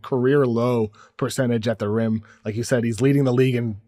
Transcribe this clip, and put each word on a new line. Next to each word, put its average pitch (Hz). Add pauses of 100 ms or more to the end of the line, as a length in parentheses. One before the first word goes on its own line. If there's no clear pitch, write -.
career 135
low 117 (240)
percentage 120
at 113
the 104
rim. 110 (220)
Like 110
you 117
said, 117
he's 117
leading 139
the 127
league 131
in 117